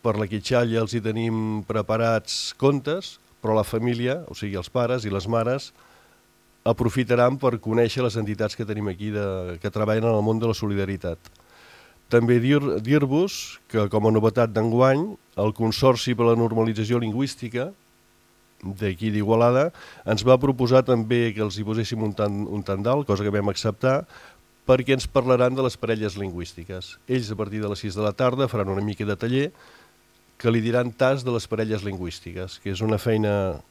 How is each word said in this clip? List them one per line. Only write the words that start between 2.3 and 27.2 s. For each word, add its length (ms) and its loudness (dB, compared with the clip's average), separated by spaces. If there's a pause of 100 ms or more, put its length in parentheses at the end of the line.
contes, 600 -2 (240)
però 140 0
la 80 4
família, 640 -2
o 80 -14
sigui, 220 -8
els 120 -8
pares 360 -2
i 40 -4
les 180 -2
mares, 440 -2 (960)
aprofitaran 720 2
per 240 0
conèixer 420 0
les 140 -2
entitats 400 -4
que 80 -6
tenim 240 -6
aquí 240 -6
de, 480 -4
que 100 -4
treballen 380 0
en 80 4
el 80 2
món 160 2
de 80 2
la 80 0
solidaritat. 600 -4 (920)
També 320 6
dir, 180 4 (260)
dir-vos 760 0 (100)
que, 200 2
com 180 2
a 60 6
novetat 400 2
d'enguany, 540 2 (340)
el 160 0
Consorci 600 2
per 100 4
la 100 6
Normalització 640 0
Lingüística 680 -6 (960)
d'aquí 480 -4
d'Igualada 540 4 (420)
ens 160 0
va 160 8
proposar 440 4
també 500 2
que 100 -2
els 140 -4
hi 60 -6
poséssim 360 -4
un 160 -2
tan-, 320 -2
un 160 -4
tandal, 400 -2
cosa 200 0
que 80 0
vam 180 2
acceptar, 520 0 (640)
perquè 300 4
ens 80 -6
parlaran 480 2
de 120 -2
les 120 -2
parelles 400 -2
lingüístiques. 800 -10 (100)
Ells, 240 -2